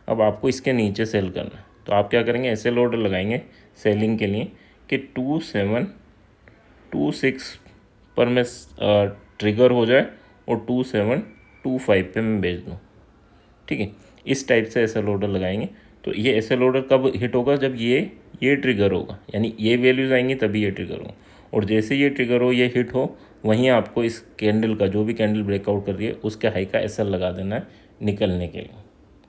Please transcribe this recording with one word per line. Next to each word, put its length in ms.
अब 140
आपको 280
इसके 240
नीचे 320
सेल 240
करना 280
है, 60
तो 80
आप 160
क्या 140
करेंगे, 260
एसएल 300
ऑर्डर 180
लगाएंगे 440
सेलिंग 360
के 80
लिए 240
कि 80
टू 420
सेवन 480
टू 200
सिक्स 420
पर 100
मैं, 160
अ, 720
ट्रिगर 320
हो 140
जाए 200
और 180
टू 160
सेवन 400
टू 140
फ़ाइव 380
पे 60
मैं 200
बेच 180
दूँ, 200
ठीक 120
है। 120
इस 200
टाइप 180
से 160
एसएल 240
ऑर्डर 220
लगाएंगे। 400
तो 100
ये 200
एसएल 300
ऑर्डर 180
कब 340
हिट 200
होगा, 200
जब 200
ये, 240
ये 120
ट्रिगर 360
होगा, 260
यानी 240
ये 180
वैल्यूज 360
आएंगी 220
तभी 280
ये 80
ट्रिगर 260
होगा। 160
और 120
जैसे 300
ये 140
ट्रिगर 320
हो, 100
ये 140
हिट 180
हो, 240
वहीं 240
आपको 340
इस 160
कैंडल 360
का, 120
जो 160
भी 100
कैंडल 300
ब्रेकआउट 420
कर 100
रही 120
है, 60
उसके 340
हाई 180
का 140
एसएल 280
लगा 240
देना 240
है 120
निकलने 460
के 100
लिए, 120